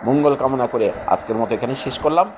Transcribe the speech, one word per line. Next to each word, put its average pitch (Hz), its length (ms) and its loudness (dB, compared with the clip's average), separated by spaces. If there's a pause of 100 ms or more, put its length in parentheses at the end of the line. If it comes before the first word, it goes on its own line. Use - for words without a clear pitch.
মঙ্গল 143 340 4
কামনা 131 320 0
করে 110 140 2 (280)
আজকের 110 260 -4
মতো 110 160 0
এখানে 120 180 -4 (100)
শেষ 131 200 -6
করলাম। 165 220 2 (120)